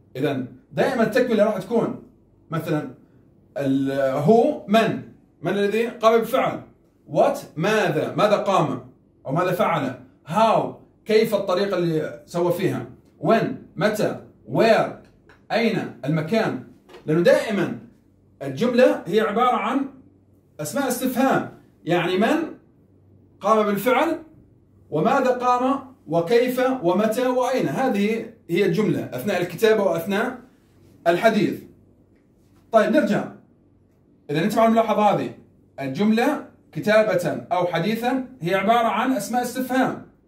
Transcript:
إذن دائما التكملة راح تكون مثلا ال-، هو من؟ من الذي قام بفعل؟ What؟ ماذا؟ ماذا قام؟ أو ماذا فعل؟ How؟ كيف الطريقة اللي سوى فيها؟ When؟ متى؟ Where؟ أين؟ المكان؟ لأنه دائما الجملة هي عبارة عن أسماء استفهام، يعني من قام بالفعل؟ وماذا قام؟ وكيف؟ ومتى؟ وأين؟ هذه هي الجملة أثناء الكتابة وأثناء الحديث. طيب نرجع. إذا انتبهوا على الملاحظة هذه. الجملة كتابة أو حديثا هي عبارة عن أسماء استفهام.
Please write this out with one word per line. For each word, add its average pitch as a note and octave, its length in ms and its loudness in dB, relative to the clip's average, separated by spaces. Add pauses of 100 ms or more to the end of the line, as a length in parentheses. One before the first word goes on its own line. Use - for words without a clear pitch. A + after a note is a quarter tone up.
(160)
إذن C3 320 -4 (240)
دائما A3+ 320 0
التكملة A3 400 2
راح G#3 140 0
تكون - 460 -4 (480)
مثلا D#3 440 -4 (640)
ال-، C3+ 560 0
هو A3 540 2
من؟ G3+ 340 2 (400)
من F3 100 -4
الذي G3+ 360 0
قام A3+ 340 2
بفعل؟ C3+ 400 -2 (520)
What؟ F#3 240 2 (180)
ماذا؟ D#3 600 0
ماذا G3+ 220 2
قام؟ - 540 -2 (340)
أو C3 60 -8
ماذا F3+ 200 -2
فعل؟ C#3 480 -2 (280)
How؟ F#3+ 380 2 (400)
كيف A3 300 2
الطريقة F#3+ 420 -2
اللي D#3+ 480 -2
سوى F3 280 -2
فيها؟ C#3 320 -2 (380)
When؟ G#3+ 220 2 (300)
متى؟ - 440 -2 (340)
Where؟ G#3 360 4 (640)
أين؟ F#3 540 -2
المكان؟ D#3+ 580 -2 (420)
لأنه D#3+ 160 2
دائما G3 580 2 (600)
الجملة A#3+ 640 2
هي F#3+ 140 0
عبارة A3+ 360 0
عن B3 300 -2 (720)
أسماء B3+ 280 -4
استفهام، B3+ 640 -2 (340)
يعني F3 320 0
من C4+ 400 0 (840)
قام G#3+ 260 2
بالفعل؟ B3 580 0 (640)
وماذا B3 420 0
قام؟ B3 640 -2 (120)
وكيف؟ A#3+ 540 0 (220)
ومتى؟ A3 440 0
وأين؟ B3+ 400 0
هذه G#3 640 -2 (160)
هي F#3+ 160 2
الجملة E3+ 400 0
أثناء F3 360 -4
الكتابة G3+ 420 2
وأثناء G3 560 -2 (680)
الحديث. G3+ 560 2 (1080)
طيب A3 200 4
نرجع. - 400 0 (960)
إذا D#3+ 140 -2
انتبهوا G#3+ 180 2
على A3+ 80 6
الملاحظة A3 320 2
هذه. D#3+ 360 0 (420)
الجملة G#3+ 680 0 (240)
كتابة F#3 800 0
أو F3 140 0
حديثا A3+ 640 -2 (140)
هي F3+ 140 -2
عبارة A3+ 320 2
عن A#3 240 -2
أسماء A3+ 300 -2
استفهام. B3+ 640 -4 (200)